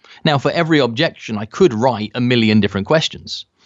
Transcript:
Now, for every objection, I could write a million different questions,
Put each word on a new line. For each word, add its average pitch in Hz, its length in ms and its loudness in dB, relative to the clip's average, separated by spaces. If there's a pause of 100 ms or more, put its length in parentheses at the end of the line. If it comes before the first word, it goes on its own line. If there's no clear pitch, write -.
(260)
Now, 147 140 2
for 147 100 -2
every 160 300 0
objection, 120 580 -2
I 104 80 -8
could 147 300 2
write 107 400 -2
a 123 60 -4
million 117 380 2
different 98 280 0
questions, - 580 -4 (200)